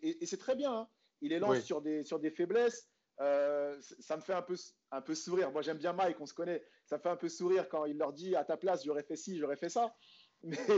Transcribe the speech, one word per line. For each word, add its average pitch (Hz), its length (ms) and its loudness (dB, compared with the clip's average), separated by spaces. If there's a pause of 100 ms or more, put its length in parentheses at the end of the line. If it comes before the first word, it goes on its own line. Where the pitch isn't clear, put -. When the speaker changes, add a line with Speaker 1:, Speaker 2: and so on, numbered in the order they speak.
Speaker 1:
et, 165 200 -2
et 175 40 -6
c'est 190 120 -4
très 262 180 -2
bien, 269 160 0
hein. 226 160 -4 (340)
Il 147 80 -2
les 165 80 2
lance 190 180 4
Speaker 2:
Oui. 120 60 0
Speaker 1:
sur 151 180 -2
des, 151 240 -2
sur 165 160 -2
des 156 100 0
faiblesses. 220 600 2 (320)
Euh, 143 580 2
c-, - 200 -20
ça - 160 -4
me 160 40 -4
fait 185 140 -2
un 175 80 0
peu, 180 120 -4 (360)
un 135 100 -4
peu 160 140 -4
sourire. 175 360 2
Moi, 147 120 0
j'aime 156 160 -2
bien 175 160 -2
Mike, 175 260 0
on 147 60 -10
se - 80 -14
connaît. 175 280 -2 (220)
Ça 147 140 -4
me - 20 -10
fait 175 80 -2
un 175 80 0
peu 170 140 -4
sourire 180 400 2
quand 151 160 0
il 147 100 -2
leur 147 160 0
dit : « 180 240 -2
À 147 80 2
ta 160 140 -2
place, 180 260 2
j'aurais 147 180 0
fait 156 140 -6
ci, 185 220 -6
j'aurais 143 180 0
fait 170 140 -4
ça. » 233 260 0 (460)
Mais, 160 160 -6 (200)